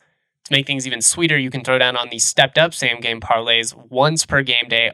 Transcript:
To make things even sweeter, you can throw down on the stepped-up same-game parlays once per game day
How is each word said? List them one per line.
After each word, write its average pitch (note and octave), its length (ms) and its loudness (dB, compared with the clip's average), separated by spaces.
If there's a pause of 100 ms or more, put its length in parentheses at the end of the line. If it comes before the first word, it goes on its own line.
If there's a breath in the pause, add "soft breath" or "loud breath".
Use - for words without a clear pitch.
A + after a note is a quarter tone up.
(460)
To - 80 -10
make C#3 140 2
things C3+ 200 -4
even A#2+ 140 -6
sweeter, D#3 360 0
you C3 120 -2
can B2+ 140 -8
throw C3 140 0
down B2+ 180 2
on A#2+ 140 -4
the A#2 100 -8
stepped-up D3+ 540 2
same-game A#2 480 -4
parlays A#2 540 0
once B2+ 500 0
per C#3 160 0
game B2 260 0
day A2+ 260 0